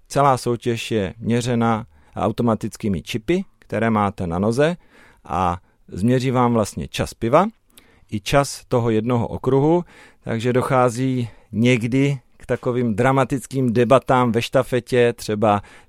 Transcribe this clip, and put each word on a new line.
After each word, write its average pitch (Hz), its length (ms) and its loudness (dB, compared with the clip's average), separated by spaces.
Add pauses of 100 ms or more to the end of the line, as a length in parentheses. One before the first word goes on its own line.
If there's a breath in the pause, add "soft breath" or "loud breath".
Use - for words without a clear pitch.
celá 139 280 2
soutěž 120 540 -4
je 101 280 -2
měřena 117 680 -2 (300 soft breath)
automatickými 110 840 -2
čipy, 175 420 -4 (140)
které 110 320 -4
máte 101 360 0
na 85 120 -4
noze 127 380 0 (480 soft breath)
a 87 340 -2 (300)
změří 123 420 0
vám 120 220 2
vlastně 101 360 -2
čas - 260 -6
piva 143 320 2 (640 soft breath)
i 104 80 -4
čas - 480 -2
toho 120 220 0
jednoho 113 380 0
okruhu, 143 560 0 (400 loud breath)
takže 117 280 -2
dochází 123 760 0 (240 loud breath)
někdy 127 640 0 (180)
k - 100 -16
takovým 120 480 -2
dramatickým 131 800 0
debatám 123 600 4
ve 113 100 0
štafetě, 120 720 0
třeba 107 500 0 (260 loud breath)